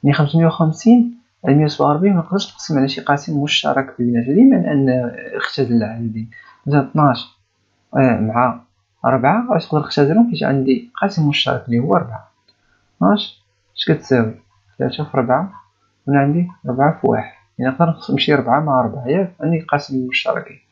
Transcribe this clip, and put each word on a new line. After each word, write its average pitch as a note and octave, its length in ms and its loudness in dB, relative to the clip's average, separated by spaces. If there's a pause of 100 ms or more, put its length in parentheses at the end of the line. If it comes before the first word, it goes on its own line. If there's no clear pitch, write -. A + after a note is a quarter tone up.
يعني C#3+ 100 4
خمسمية E3 320 2
وخمسين A3 760 2 (220)
على C#3 100 4
مية D3+ 100 6
وسبعة C#3+ 240 0
وأربعين F3+ 260 2
ما F3 40 2
نقدرش F3+ 340 -4
نقسم - 260 -4
على C3+ 100 2
شي C#3 120 -8
قاسم C#3+ 420 -2
مشترك C#3 560 -2
بيناتهم، A#2+ 360 0
ديما B3 220 6
أن C3+ 560 0 (240)
اختزل A#2 400 -2
العددين. A2+ 540 -4 (360)
مثلا C#3 240 0
اثناش، D3 480 0 (580)
آه، B2 240 2
مع A#2 400 0 (440)
ربعة C3+ 460 2
غادي F3 140 0
نقدر D#3 140 -2
نختزلهم، D#3+ 520 2
حيت D#3 120 -4
عندي C3+ 540 0
قاسم E3+ 320 0
مشترك C3 380 -2
اللي A#2+ 120 0
هو D#3+ 160 0
ربعة. A#2 360 -4 (680)
اثناش - 460 0 (340)
اش - 80 -8
كتساوي؟ B2 500 0 (440)
تلاتة C3+ 260 -4
في C#3 120 -6
ربعة، C3+ 360 0 (560)
هنا C#3+ 120 2
عندي D#3+ 280 0 (180)
ربعة C#3 340 0
في - 60 -2
واحد، A2 260 -2 (260)
يعني B2+ 140 -2
نقدر E3 260 0 (120)
نمشي C3+ 240 0
ربعة C3+ 260 2
مع C#3 200 0
ربعة، A#2+ 260 -4
ياك؟ F3+ 340 -2
عندي D#3+ 200 -2
قاسم C#3 460 -4
مشترك. - 640 -6